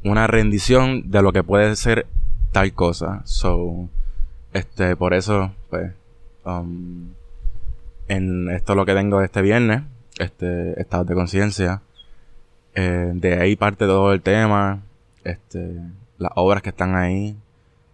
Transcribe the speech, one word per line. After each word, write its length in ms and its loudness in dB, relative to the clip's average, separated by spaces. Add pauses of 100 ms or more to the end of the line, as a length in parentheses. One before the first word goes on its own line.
una 220 2
rendición 840 2
de 100 4
lo 100 6
que 120 2
puede 320 4
ser 320 0 (440)
tal 220 2
cosa. 520 -2
So, 640 0 (640)
este, 420 0
por 180 0
eso, 380 0 (180)
pues, 240 -6 (500)
um, 680 -10 (1000)
en 420 -2
esto 240 -2
lo 140 2
que 80 2
tengo 260 2
este 220 0
viernes, 400 2 (340)
este, 640 -6
estados 240 -4
de 80 -2
conciencia, 680 -2 (920)
eh, 400 0
de 260 0
ahí 160 4
parte 300 0
todo 280 4
el 80 0
tema, 600 2 (420)
este, 560 -10 (380)
las 180 -4
obras 280 2
que 60 -6
están 260 -2
ahí, 420 -2 (560)